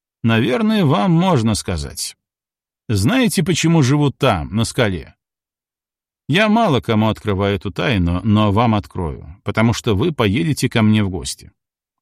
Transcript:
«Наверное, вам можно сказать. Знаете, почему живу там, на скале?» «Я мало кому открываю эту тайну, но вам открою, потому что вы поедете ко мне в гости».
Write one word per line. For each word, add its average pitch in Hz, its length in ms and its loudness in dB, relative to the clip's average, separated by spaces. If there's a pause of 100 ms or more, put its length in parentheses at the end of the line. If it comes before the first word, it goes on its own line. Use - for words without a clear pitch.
(240)
«Наверное, 214 640 0
вам 180 260 0
можно 160 420 2
сказать. - 640 -8 (760)
Знаете, 185 520 2
почему 160 400 2
живу 143 260 2
там, 95 460 0
на 113 80 0
скале?» 101 500 -2 (1160)
«Я 208 220 2
мало 208 320 2
кому 110 280 0
открываю 101 460 -2
эту 98 140 -8
тайну, 90 540 -2
но 107 280 2
вам 113 220 2
открою, 82 720 -8
потому 110 300 0
что 107 220 -2
вы 151 160 0
поедете 131 580 -2
ко 117 120 0
мне 107 220 4
в 95 60 -4
гости». - 420 -10 (500)